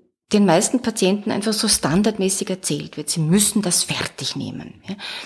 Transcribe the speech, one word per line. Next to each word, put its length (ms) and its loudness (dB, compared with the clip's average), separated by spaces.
den 120 6
meisten 360 4
Patienten 520 0
einfach 220 0
so 120 -2
standardmäßig 840 2
erzählt 460 -6
wird. 140 -6
Sie 100 -2
müssen 420 4
das 200 0
fertig 540 -6
nehmen. 500 -10
Ja. 80 -10